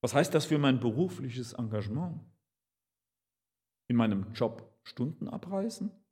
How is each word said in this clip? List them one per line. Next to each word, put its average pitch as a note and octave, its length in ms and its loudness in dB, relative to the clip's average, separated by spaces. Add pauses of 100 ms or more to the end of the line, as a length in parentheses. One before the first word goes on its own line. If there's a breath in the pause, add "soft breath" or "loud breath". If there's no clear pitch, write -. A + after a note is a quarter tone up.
Was A#2 120 -2
heißt D3 200 4
das D3+ 120 4
für D#3 120 2
mein C3+ 220 6
berufliches B2 720 -2
Engagement? A2 640 -4 (1700)
In A#2+ 60 2
meinem G#2 380 2
Job - 360 -4 (140)
Stunden - 440 -8
abreißen? G3 640 -6 (200)